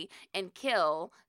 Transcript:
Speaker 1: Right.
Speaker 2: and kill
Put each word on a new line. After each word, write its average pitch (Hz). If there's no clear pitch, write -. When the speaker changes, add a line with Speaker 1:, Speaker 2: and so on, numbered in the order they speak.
Speaker 1:
Right. -
Speaker 2:
and 185
kill 175